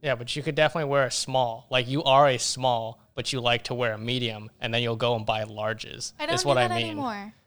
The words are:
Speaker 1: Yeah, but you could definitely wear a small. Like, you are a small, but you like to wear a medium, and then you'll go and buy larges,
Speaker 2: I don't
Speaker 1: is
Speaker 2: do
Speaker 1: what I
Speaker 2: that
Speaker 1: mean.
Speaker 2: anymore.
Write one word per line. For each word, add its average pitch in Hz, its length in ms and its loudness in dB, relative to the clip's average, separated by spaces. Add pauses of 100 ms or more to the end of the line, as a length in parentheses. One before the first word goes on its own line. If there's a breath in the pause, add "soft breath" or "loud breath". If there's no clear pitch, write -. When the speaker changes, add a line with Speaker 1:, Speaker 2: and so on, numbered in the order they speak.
Speaker 1:
Yeah, 135 140 0
but 120 180 -6
you 147 80 -6
could 151 140 -4
definitely 151 340 2
wear 139 140 4
a 120 80 -2
small. 123 580 -2
Like, 127 160 2
you 139 160 -2
are 139 260 8
a 127 100 2
small, 117 600 -2 (140 soft breath)
but - 180 -6
you 131 80 -2
like 120 240 2
to 131 100 -6
wear 123 180 0
a 107 60 -6
medium, 113 520 -4 (100)
and 117 140 -6
then 120 80 2
you'll 117 140 -2
go 120 180 2
and 107 100 -2
buy 110 200 -2
larges, 107 760 -6
Speaker 2:
I 302 80 -6
don't 330 80 0
Speaker 1:
is 370 80 -2
Speaker 2:
do 143 60 -2
Speaker 1:
what 247 100 4
I 175 80 4
Speaker 2:
that - 80 -2
Speaker 1:
mean. 117 120 -2
Speaker 2:
anymore. 226 480 -8 (120)